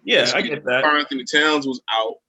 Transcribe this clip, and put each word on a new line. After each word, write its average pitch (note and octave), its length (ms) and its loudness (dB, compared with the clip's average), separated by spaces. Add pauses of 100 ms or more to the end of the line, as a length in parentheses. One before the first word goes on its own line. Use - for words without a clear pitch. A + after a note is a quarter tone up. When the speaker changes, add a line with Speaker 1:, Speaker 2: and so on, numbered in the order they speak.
Speaker 1:
Yeah, G#3+ 160 0
I - 40 2
Speaker 2:
Excuse B2+ 260 0
Speaker 1:
get D3 160 -6
Speaker 2:
me, B2 60 -2
Speaker 1:
that. C3 120 2
Speaker 2:
Karl D3 160 4
Anthony C#3 240 -6
Towns D3+ 420 0
was B2+ 160 -6 (100)
out. A2+ 240 -2 (140)